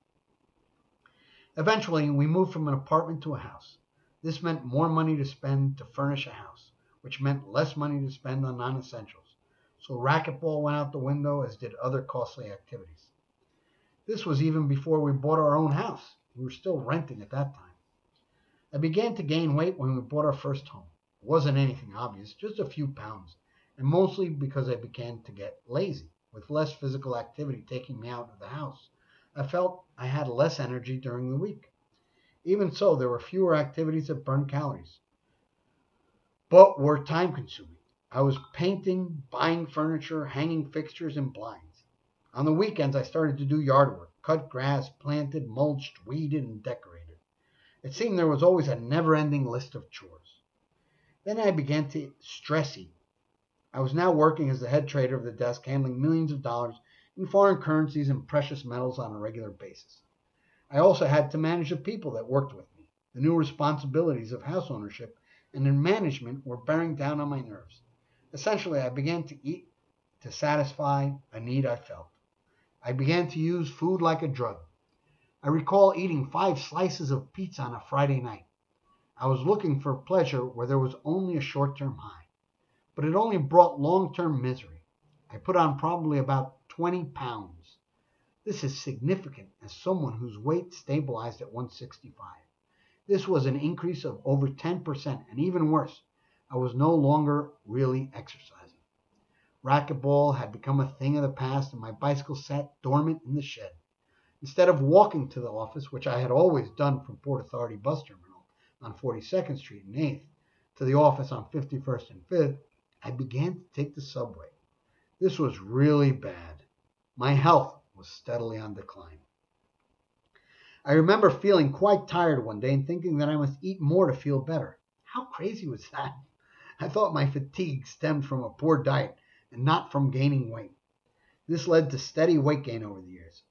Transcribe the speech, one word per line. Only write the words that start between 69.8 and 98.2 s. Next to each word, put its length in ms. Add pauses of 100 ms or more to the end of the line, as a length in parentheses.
to 100
satisfy 760 (220)
a 60
need 280
I 100
felt. 320 (760)
I 100
began 360
to 100
use 320
food 300
like 220
a 60
drug. 280 (840)
I 60
recall 460
eating 380
five 260
slices 520
of 220
pizza 300
on 120
a 160
Friday 300
night. 260 (720)
I 80
was 140
looking 400
for 140
pleasure 460
where 260
there 120
was 160 (100)
only 320
a 60
short-term 580
high, 240 (720)
but 80
it 100
only 220
brought 420
long-term 640
misery. 420 (480)
I 60
put 180
on 240
probably 400
about 380 (120)
twenty 360
pounds. 720 (720)
This 180
is 160
significant 680 (140)
as 100
someone 420
whose 240
weight 340
stabilized 720
at 100
one 180
sixty-five. 720 (640)
This 220
was 180
an 100
increase 480
of 200
over 240
ten 320
percent, 400 (100)
and 80
even 320
worse, 300 (500)
I 60
was 180
no 200
longer 560 (140)
really 500
exercising. 640 (840)